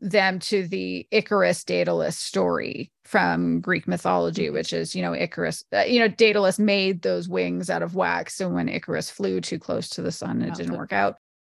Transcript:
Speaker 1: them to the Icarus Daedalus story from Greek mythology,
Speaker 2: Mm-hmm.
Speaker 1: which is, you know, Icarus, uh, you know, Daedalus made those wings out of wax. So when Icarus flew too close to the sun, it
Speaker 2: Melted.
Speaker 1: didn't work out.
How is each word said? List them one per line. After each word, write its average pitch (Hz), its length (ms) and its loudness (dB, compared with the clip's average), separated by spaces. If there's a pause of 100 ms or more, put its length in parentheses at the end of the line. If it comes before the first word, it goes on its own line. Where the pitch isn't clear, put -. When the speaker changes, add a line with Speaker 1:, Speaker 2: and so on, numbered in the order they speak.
Speaker 1:
them 190 380 2
to 190 280 0
the 185 440 -6
Icarus 190 520 4
Daedalus 175 540 0
story - 760 -2 (140)
from 175 560 2
Greek 175 260 -2
mythology, 170 600 0
Speaker 2:
Mm-hmm. 147 80 -4
Speaker 1:
which 160 180 -4
is, 165 220 -4
you 185 60 -4
know, 175 120 -2
Icarus, 165 580 -4
uh, 202 160 2
you 247 120 4
know, 226 100 4
Daedalus 202 500 4
made 196 440 2
those 180 260 0
wings 180 400 -2
out 165 140 0
of 170 120 -6
wax. 175 400 0
So 190 140 -4
when - 180 0
Icarus 160 440 -4
flew 190 280 -2
too 165 200 -6
close 170 300 -4
to - 120 -8
the 180 100 -2
sun, - 300 -4
it - 60 -2
Speaker 2:
Melted. 85 180 -6
Speaker 1:
didn't 85 140 -4
work - 120 -10
out. 101 240 2 (360)